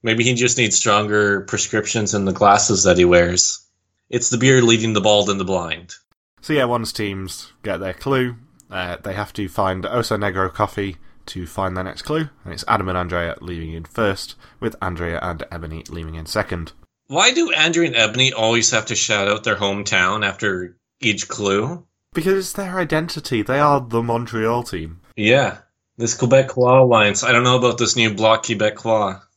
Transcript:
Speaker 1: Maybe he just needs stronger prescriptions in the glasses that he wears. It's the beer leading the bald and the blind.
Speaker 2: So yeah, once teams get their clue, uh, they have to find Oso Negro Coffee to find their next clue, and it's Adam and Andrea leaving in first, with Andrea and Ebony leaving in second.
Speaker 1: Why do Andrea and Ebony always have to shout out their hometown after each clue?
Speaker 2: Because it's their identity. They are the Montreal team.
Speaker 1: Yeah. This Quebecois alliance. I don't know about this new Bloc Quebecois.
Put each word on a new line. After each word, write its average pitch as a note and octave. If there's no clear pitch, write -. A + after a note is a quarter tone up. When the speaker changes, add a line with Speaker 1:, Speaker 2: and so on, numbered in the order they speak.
Speaker 1:
Maybe A#2
he B2+
just B2
needs G#2+
stronger G#2
prescriptions -
in G2+
the F#2+
glasses G2+
that F2+
he F2+
wears. F2
It's -
the B2
beer C3
leading A2+
the G#2
bald G#2
and G2
the F#2+
blind. F2
Speaker 2:
So -
yeah, C#3
once A#2+
teams G2
get F#2+
their F#2+
clue, B2+
uh, F2+
they G2
have G2+
to G2+
find F#2
Oso A2+
Negro F#2+
Coffee G2
to F2
find F#2
their F#2
next -
clue, D#3
and F2
it's -
Adam G2+
and F2+
Andrea E2+
leaving E2
in E2
first, G2+
with A2+
Andrea E2+
and E2
Ebony D#2+
leaving D#2+
in D#2+
second. F2
Speaker 1:
Why G3
do E4
Andrea D#3+
and B2
Ebony A#2+
always A2+
have A2
to A#2
shout G2+
out G#2
their G#2
hometown G2+
after F#2+
each G2+
clue? G#2+
Speaker 2:
Because F3+
it's F#3
their F#3+
identity. D#3
They C3
are C#3+
the A#2
Montreal A#2
team. E2
Speaker 1:
Yeah. A2
This A#2
Quebecois C3
alliance. G#2+
I B2
don't A#2+
know B2+
about A#2+
this A#2
new A2
Bloc A2
Quebecois. G#2+